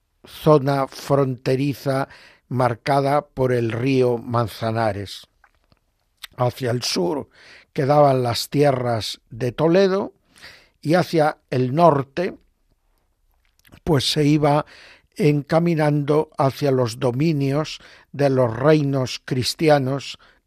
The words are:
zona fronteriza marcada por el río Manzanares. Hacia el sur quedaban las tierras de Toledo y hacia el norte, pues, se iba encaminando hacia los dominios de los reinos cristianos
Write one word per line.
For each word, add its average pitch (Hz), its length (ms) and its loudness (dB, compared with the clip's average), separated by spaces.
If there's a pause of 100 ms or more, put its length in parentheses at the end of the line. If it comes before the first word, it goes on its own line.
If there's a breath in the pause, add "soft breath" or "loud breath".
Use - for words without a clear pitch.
(240)
zona 139 640 2
fronteriza 135 1200 -2 (400 loud breath)
marcada 139 800 0
por 131 240 -2
el 117 180 -2
río 123 480 0
Manzanares. 113 1120 -4 (1080)
Hacia 123 360 -4
el 120 100 -4
sur 170 460 -4 (440 loud breath)
quedaban 139 500 4
las 117 280 -4
tierras 123 720 0 (100)
de 117 220 -6
Toledo 190 600 2 (680 loud breath)
y 143 120 0
hacia 156 440 0 (120)
el 127 240 -2
norte, 170 640 2 (1500)
pues, 147 260 0
se 151 140 0
iba 147 420 2 (480 loud breath)
encaminando 151 1200 0
hacia 139 340 0
los 123 260 -2
dominios 139 800 -2 (300 loud breath)
de 139 200 0
los 123 260 0
reinos 139 680 0
cristianos 139 920 0 (280 soft breath)